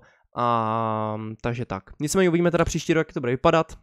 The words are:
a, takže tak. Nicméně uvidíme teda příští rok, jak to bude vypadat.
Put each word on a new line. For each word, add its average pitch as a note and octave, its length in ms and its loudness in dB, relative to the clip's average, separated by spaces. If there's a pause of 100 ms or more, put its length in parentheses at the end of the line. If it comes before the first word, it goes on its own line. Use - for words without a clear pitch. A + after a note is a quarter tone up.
(360)
a, A2 840 0 (240)
takže A#2+ 240 -4
tak. F#2+ 180 -8 (160)
Nicméně F3+ 300 2
uvidíme E3+ 220 2
teda E3+ 140 2
příští - 280 -2
rok, D#3+ 140 2
jak - 60 -20
to D#3+ 60 -6
bude B2 120 -2
vypadat. D#3+ 520 2